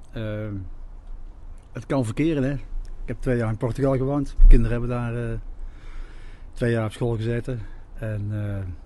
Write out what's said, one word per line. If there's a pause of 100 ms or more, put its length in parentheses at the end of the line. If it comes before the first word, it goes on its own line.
(120)
ehm, (1160)
het
kan
verkeren,
hè.
Ik
heb
twee
jaar
in
Portugal
gewoond.
Mijn
kinderen
hebben
daar,
eh, (1120)
twee
jaar
op
school
gezeten. (340)
En,
eh, (140)